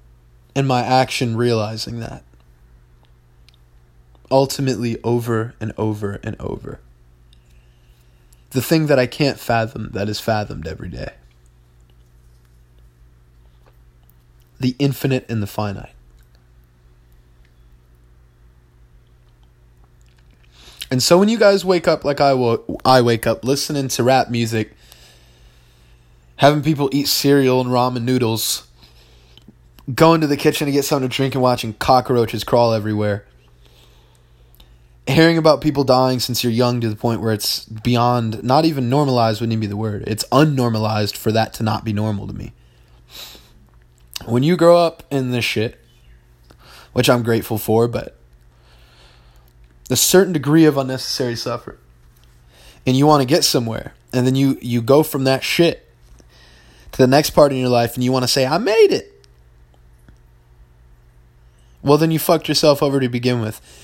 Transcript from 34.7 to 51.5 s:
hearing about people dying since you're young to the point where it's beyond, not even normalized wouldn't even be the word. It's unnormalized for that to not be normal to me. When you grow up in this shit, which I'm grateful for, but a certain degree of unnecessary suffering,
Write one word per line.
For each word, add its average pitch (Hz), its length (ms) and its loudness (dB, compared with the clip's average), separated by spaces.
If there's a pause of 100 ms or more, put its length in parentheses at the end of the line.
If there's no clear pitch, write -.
hearing 165 320 4
about 156 240 2
people 143 200 0
dying 131 380 2
since - 240 -4
you're 120 80 0
young 123 280 0
to 113 80 -2
the 107 60 -4
point 113 280 -4
where 113 100 -2
it's - 320 -6
beyond, 120 800 -2
not 139 200 4
even 135 260 -2
normalized 120 500 0
wouldn't 117 140 -2
even 110 60 -2
be 107 60 -4
the 101 100 -6
word. 104 300 -6
It's 107 240 -6
unnormalized 117 840 0
for - 160 -4
that 110 220 -2
to - 80 -8
not 110 220 -4
be 110 80 -6
normal 104 340 -4
to 95 80 -12
me. 92 180 -14 (1700)
When 120 160 0
you 170 140 2
grow 170 200 6
up 170 340 0
in 131 200 -2
this 120 140 -2
shit, - 360 -4 (1120)
which 123 160 0
I'm 123 140 4
grateful 113 340 -2
for, 113 320 0
but - 280 -10 (1700)
a 127 60 -2
certain 185 360 2
degree 156 320 4
of 143 140 4
unnecessary 131 560 -6
suffering, 117 420 -10 (1120)